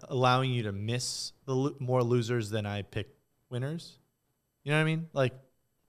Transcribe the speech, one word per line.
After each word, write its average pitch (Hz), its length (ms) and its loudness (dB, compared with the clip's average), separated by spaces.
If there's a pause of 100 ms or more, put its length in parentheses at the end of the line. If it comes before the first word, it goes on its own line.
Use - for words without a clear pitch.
allowing 127 440 4
you 120 100 0
to 104 100 -4
miss 113 600 -4 (140)
the 135 80 -2
lo-, 139 260 0
more 127 220 2
losers 120 460 2
than 107 160 -2
I 101 180 -4
pick - 260 -6 (420)
winners. 139 480 -8 (640)
You 143 80 -4
know 151 80 4
what 156 40 4
I 156 40 2
mean? 160 260 0
Like, 131 220 2 (540)